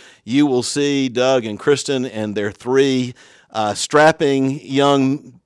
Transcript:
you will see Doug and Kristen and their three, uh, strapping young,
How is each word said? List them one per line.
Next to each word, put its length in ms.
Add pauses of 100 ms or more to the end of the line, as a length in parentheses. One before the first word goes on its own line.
(240)
you 220
will 160
see 460
Doug 360
and 140
Kristen 480
and 300
their 160
three, 600 (380)
uh, 240
strapping 880
young, 800